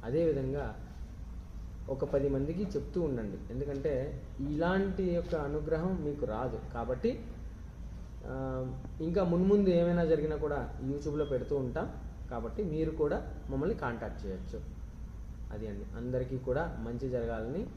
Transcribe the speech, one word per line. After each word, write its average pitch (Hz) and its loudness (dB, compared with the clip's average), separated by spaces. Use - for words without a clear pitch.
అదేవిధంగా 135 2
ఒక 131 0
పది 139 4
మందికి 143 2
చెప్తూ - -2
ఉండండి. 113 -2
ఎందుకంటే 139 -2
ఇలాంటి 180 2
యొక్క 175 2
అనుగ్రహం 156 0
మీకు 143 -2
రాదు. 113 -2
కాబట్టి, 123 0
ఆ, 131 -4
ఇంకా 175 4
మున్ముందు 185 8
ఏమైనా 175 6
జరిగినా 156 4
కూడా 143 0
YouTube-లో 147 0
పెడుతూ 139 0
ఉంటాం. 135 0
కాబట్టి 214 -2
మీరు 156 0
కూడా 156 0
మమ్మల్ని 143 2
కాంటాక్ట్ 113 -4
చేయొచ్చు. 92 -4
అది 107 -6
అండి. 101 -6
అందరికీ 127 0
కూడా 135 4
మంచి 120 -2
జరగాలని. 120 0